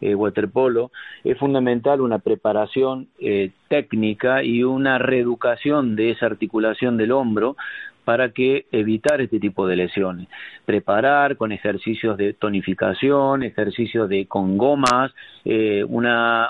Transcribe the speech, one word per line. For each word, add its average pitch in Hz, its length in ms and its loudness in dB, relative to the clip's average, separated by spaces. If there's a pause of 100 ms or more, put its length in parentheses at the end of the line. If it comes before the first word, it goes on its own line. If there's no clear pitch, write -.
eh, 101 140 0
waterpolo, 113 720 0 (340)
es 127 140 0
fundamental 131 640 2
una 117 160 0
preparación, 113 920 -2 (100)
eh, 101 320 -2 (160)
técnica 127 760 0
y 120 200 0
una 131 340 0
reeducación 123 1000 0
de 110 140 2
esa 113 160 -2
articulación 110 720 0
del 110 140 2
hombro 120 440 0 (480)
para 120 280 0
que 131 400 0
evitar 110 500 0
este 117 180 -2
tipo 98 280 -2
de 92 80 0
lesiones. 90 520 -2 (380)
Preparar 131 720 2
con 110 140 -4
ejercicios 104 680 -4
de 101 160 0
tonificación, 120 1120 0
ejercicios 107 640 -2
de, 98 160 -2
con 98 320 -2
gomas, 131 540 2 (340)
eh, 107 420 0
una, 117 640 0